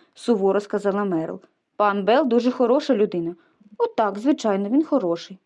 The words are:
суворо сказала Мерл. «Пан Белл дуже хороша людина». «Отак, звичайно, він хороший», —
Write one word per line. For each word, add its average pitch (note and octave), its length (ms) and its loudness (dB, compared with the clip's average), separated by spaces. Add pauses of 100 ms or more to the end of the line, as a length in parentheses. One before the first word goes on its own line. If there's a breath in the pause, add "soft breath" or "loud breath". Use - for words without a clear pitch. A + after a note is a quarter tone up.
(140)
суворо G3 460 0
сказала G3+ 460 -2
Мерл. F3 360 -4 (380)
«Пан G3+ 260 0
Белл C4 200 4
дуже A#3+ 260 2
хороша B3+ 440 2
людина». F3+ 400 -2 (420 soft breath)
«Отак, G#3+ 420 -2
звичайно, G#3 500 0
він C#4 140 2
хороший», — F#3 640 -4